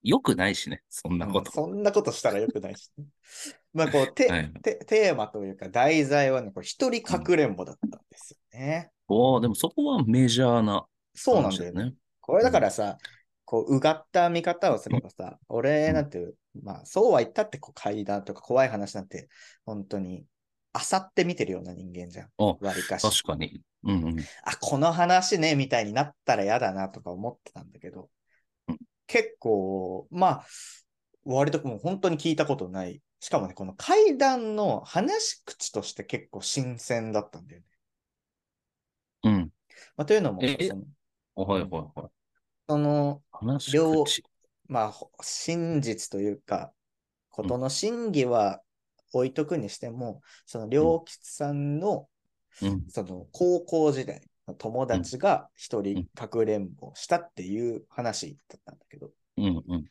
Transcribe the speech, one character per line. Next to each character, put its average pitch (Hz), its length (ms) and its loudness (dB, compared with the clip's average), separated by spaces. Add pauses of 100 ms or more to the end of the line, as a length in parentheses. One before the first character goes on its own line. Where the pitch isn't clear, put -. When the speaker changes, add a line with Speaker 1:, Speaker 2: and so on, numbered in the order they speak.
Speaker 1:
良 190 180 4
く - 160 2
な 95 120 2
い 98 60 0
し - 160 -6
ね、 - 180 -10
そ - 200 -10
ん 87 100 0
な 85 80 -2
こ 98 140 2
と。 - 100 -10
Speaker 2:
う 151 160 -2
ん、 - 0 -
そ - 0 -
ん 196 160 -6
な 202 80 4
こ 208 120 2
と 113 100 -4
し - 100 -8
た 123 80 2
ら 101 80 -2
良 110 100 0
く 107 120 -4
な 98 100 -10
い 101 60 -12
し - 200 -20
ね。 147 80 -14 (340)
<laughs> - 360 -18
ま 160 100 2
あ、 147 40 0
こ 135 140 4
う、 - 120 0
て-、 254 160 6
Speaker 1:
は 87 80 2
い 80 40 0
は 76 60 -6
い。 76 40 -14 (100)
Speaker 2:
て-、 220 140 0 (100)
テ 214 260 4
ー 131 40 0
マ 107 100 -2
と 104 180 -8
い 95 60 -8
う 98 60 -12
か、 95 120 -12
題 143 360 4
材 139 260 4
は 131 100 2
ね、 107 120 -10
こ - 80 -12
う、 - 20 -12
一 - 260 -2
人 233 140 -2
か 170 180 -2
く 170 160 2
れ 151 100 6
ん 101 100 -2
ぼ 90 80 -8
だ - 80 -14
っ - 80 -20
た - 60 -4
ん - 40 -4
で - 80 -16 (180)
す - 140 -20 (220)
よ 113 60 -18
ね。 156 320 -6 (180)
Speaker 1:
う 98 60 2
ん。 - 20 6
お 123 220 6
ー、 - 20 4
で 117 80 2
も 101 80 -2
そ - 140 -2
こ 294 160 0
は 277 180 0
メ 123 240 4
ジ 117 140 2
ャ 120 180 4
ー - 20 2
な 104 240 0 (280)
Speaker 2:
そ 240 260 2
う - 20 2
な 110 60 2
ん - 20 0
だ 90 160 -6
よ 87 60 -10
ね。 90 80 -6
Speaker 1:
話 110 40 -4
だ 127 60 -4
ね。 131 60 -18 (240)
Speaker 2:
こ - 160 0
れ 220 80 6
だ 254 80 4
か 180 80 6
ら 107 100 4
さ、 104 200 -2
Speaker 1:
う - 20 -8
ん。 - 40 -10 (480)
Speaker 2:
こ 113 240 0
う、 139 80 4
う 135 40 4
が 156 140 4
っ 156 180 -10
た 175 180 4
見 170 120 0
方 175 300 2
を 110 60 2
す - 100 -10
れ 123 120 2
ば 92 100 -18
さ、 - 280 -12 (100)
Speaker 1:
う 117 60 -8
ん。 - 20 0
Speaker 2:
俺 151 360 2
な 156 100 2
ん 143 80 -6
て、 87 220 -8 (300)
ま 95 200 -12
あ、 - 40 -20
そ 220 220 4
う 208 40 6
は 135 80 8
言 - 80 0
っ - 40 -16
た 220 100 0
っ 214 60 -2
て、 143 100 -12
こ - 120 -18
う、 - 40 -20
怪 104 300 -4
談 101 200 -2
と 101 100 -8
か - 80 -16
怖 131 220 4
い 127 40 0
話 101 260 -6
な 101 80 -8
ん 95 60 -16
て、 - 200 -14 (360)
本 104 200 -8
当 101 140 -8
に、 92 260 -8 (480)
あ - 80 -4
さ - 180 0
っ 190 140 -6
て 180 120 2
見 175 100 -2
て - 100 0
る 95 80 -4
よ 92 80 -6
う - 20 -16
な 90 120 -14
人 90 180 -16
間 90 160 -14
じ 90 120 -18
ゃ 90 40 -18
ん。 - 40 -20 (100)
Speaker 1:
あ、 107 60 4
Speaker 2:
わ 98 300 0
り 90 80 -4
か 92 160 -6
し。 - 240 0
Speaker 1:
確 - 100 -6
か 73 40 -4
に。 78 240 -8 (220)
う 101 100 0
ん 87 120 2
う 80 60 0
ん。 80 140 -4 (200)
Speaker 2:
「あ、 - 160 -6
こ 139 180 -2
の 165 140 4
話 180 460 4
ね」 156 180 4
み 135 120 0
た 120 120 2
い 107 60 -2
に 104 60 -8
な 127 100 0
っ 143 120 -4 (100)
た 123 120 4
ら 101 80 0
嫌 107 140 2
だ 107 140 0
な 95 160 -4
と - 120 -16
か 87 100 -12
思 101 200 -8
っ - 120 -20
て - 100 -20
た 95 100 -16
ん 87 100 -20
だ - 80 -20
け - 100 -16
ど、 92 200 -18 (580)
Speaker 1:
う - 40 -6
ん。 - 60 -8 (280)
Speaker 2:
結 220 340 -2
構、 95 680 -2
ま 180 180 4
あ、 - 180 -2 (800)
割 139 260 2
と 147 160 -4
も 117 100 -6
う - 20 -12
本 190 220 -4
当 190 80 2
に 160 100 0
聞 165 120 0
い 151 60 2
た 147 100 2
こ 143 100 0
と 90 120 -8
な 92 180 -6
い。 - 160 -14 (180)
し - 80 -14
か 156 100 0
も 95 100 -2
ね、 - 60 -14
こ 196 100 -10
の 190 100 -10
怪 381 420 4
談 247 400 0
の 180 240 0
話 370 560 -2
し - 80 -20
口 - 280 -10
と 101 100 -4
し - 100 -10
て - 120 -12
結 - 260 -8
構 98 100 -12
新 127 380 -6
鮮 113 340 -4
だ 104 80 0
っ 104 100 -14
た - 100 -18
ん 90 60 -20
だ 85 80 -20
よ 87 60 -20
ね。 - 60 -20 (1600)
Speaker 1:
う 110 60 8
ん。 90 220 2 (440)
Speaker 2:
ま 147 80 -4
あ、 - 20 -
と 214 80 6
い 214 40 6
う - 20 6
の 135 120 0
も、 95 100 -4
Speaker 1:
え、 135 160 2
え、 185 100 0
Speaker 2:
そ - 80 -6
の、 98 80 -12 (520)
Speaker 1:
あ、 98 60 -6
は 95 160 2
い 87 40 -2
は 95 60 -6
い - 40 -10
は - 340 -10
い。 - 40 -20 (580)
Speaker 2:
そ 151 100 2
の、 147 440 0 (100)
Speaker 1:
話 131 320 -4
し 135 60 -8
口。 135 40 -2
Speaker 2:
両-、 156 300 4 (640)
ま 120 160 -2
あ、 107 80 -6
ほ-、 - 180 -18 (100)
真 165 600 -2
実 113 280 -4
と 98 120 -6
い 101 120 0
う - 80 -10
か、 - 320 -6 (640)
Speaker 1:
う 107 40 -6
ん。 98 60 -4
Speaker 2:
事 123 100 -2
の 131 100 -2
真 220 440 -4
偽 143 120 4
は 107 380 2 (500)
置 127 140 2
い 135 60 -6
と 151 140 -2
く 170 100 -2
に 110 120 -4
し - 100 -12
て 120 120 -10
も、 117 300 -10 (260)
そ - 120 -10
の、 110 80 -8
Speaker 1:
う - 20 -10
ん。 - 20 -6
Speaker 2:
良 160 360 4
吉 - 160 -18
さ 143 300 -6
ん 143 260 -2
の、 185 300 -2 (540)
Speaker 1:
う 98 60 0
ん。 92 200 -2
Speaker 2:
そ - 140 -6
の、 90 300 -12
高 180 320 2
校 156 280 4
時 131 140 -4
代 - 160 -14 (240)
の 95 80 -14
友 123 320 -4
達 110 320 -4
が 185 360 0
一 - 260 -6
人 98 340 -4
か 113 140 -12
く 113 160 0
れ 107 140 0
ん 95 160 -8
ぼ - 200 -18
し - 120 -14
た 175 100 0
っ 170 160 -8
て - 100 -14
い 110 340 -4
う 110 120 -14
話 120 480 -8 (120)
だ - 80 -20
っ - 80 -20
た - 80 -20
ん - 60 -20
だ - 100 -20
け - 100 -20
ど、 71 120 -18 (260)
Speaker 1:
う - 60 -4
ん。 - 20 0
う 98 60 2
ん 82 180 -4
う 87 40 -6
ん - 20 -4
う - 40 -2
ん。 73 120 -8